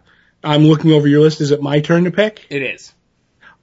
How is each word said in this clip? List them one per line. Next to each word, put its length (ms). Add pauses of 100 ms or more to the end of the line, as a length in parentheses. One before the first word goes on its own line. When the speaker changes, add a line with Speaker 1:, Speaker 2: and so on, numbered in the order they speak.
(440)
Speaker 1:
I'm 200
looking 280
over 160
your 140
list. 180
Is 100
it 100
my 200
turn 240
to 60
pick? 400
Speaker 2:
It 120
is. 300 (720)